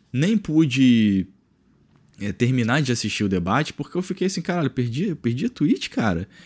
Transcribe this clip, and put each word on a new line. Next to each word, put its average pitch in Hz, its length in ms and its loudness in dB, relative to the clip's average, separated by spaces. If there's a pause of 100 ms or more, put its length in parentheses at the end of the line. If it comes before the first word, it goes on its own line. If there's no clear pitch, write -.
(120)
nem 175 260 2
pude, 123 880 4 (960)
é, 101 120 -6
terminar 123 520 0
de 127 80 -2
assistir 110 320 -2
o 101 60 2
debate, 95 440 0
porque - 240 -10
eu 180 60 -4
fiquei 180 240 -4
assim, 190 160 -6
"Caralho, 175 240 -2
eu - 40 -4
perdi, 123 360 -4
eu 170 80 -4
perdi 127 320 -4
a - 20 -4
Twitch, 202 400 -2
cara." 90 400 -2 (160)